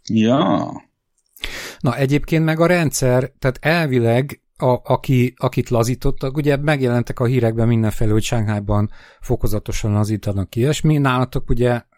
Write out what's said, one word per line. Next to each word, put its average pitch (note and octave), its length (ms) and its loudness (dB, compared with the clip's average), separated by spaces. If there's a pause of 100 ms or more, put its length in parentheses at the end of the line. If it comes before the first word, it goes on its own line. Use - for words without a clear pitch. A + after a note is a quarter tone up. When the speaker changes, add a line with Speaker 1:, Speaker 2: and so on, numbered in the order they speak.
Speaker 1:
Ja. A2 680 0 (1080)
Speaker 2:
Na, A#2+ 180 -2
egyébként C#3+ 480 0
meg D#3+ 140 0
a E3+ 60 4
rendszer, C3+ 720 0
tehát C3 220 -2
elvileg, C3+ 800 0 (160)
a, B2+ 340 0
aki, B2+ 460 2
akit B2 320 -2
lazítottak, B2+ 680 -2
ugye C#3+ 200 0
megjelentek C3 640 0
a B2+ 60 0
hírekben A#2 420 2
mindenfelé, A2+ 440 2
hogy G#2+ 120 2
Shanghaiban G#2 680 -2 (300)
fokozatosan G#2 720 -2
lazítanak G#2 580 -2
ki, - 100 -6
ilyesmi. D3+ 380 2
Nálatok C3 520 0
ugye, A#2+ 200 2 (280)